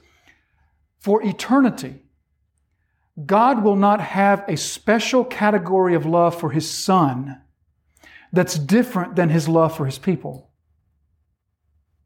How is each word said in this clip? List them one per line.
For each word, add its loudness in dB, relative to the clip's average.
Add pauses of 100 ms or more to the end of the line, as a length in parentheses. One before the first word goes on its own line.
(960)
For 0
eternity, 0 (1200)
God 2
will 4
not 2
have 0
a -4
special -2
category 0
of 0
love 2
for -6
his -4
Son 0 (960)
that's 0
different 0
than 2
his 0
love 2
for -4
his -8
people. -6 (1600)